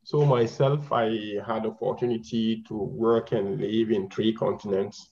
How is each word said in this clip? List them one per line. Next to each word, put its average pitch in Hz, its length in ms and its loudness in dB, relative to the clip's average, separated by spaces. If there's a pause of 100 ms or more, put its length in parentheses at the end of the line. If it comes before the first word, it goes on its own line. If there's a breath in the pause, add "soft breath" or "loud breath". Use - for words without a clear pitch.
So 147 180 2
myself, 139 680 2
I 107 560 0
had 113 200 -2
opportunity 113 1040 -2
to 110 40 -8
work 113 600 0
and 98 260 -2
live 110 320 0
in 95 180 0
three 110 220 2
continents 101 800 -4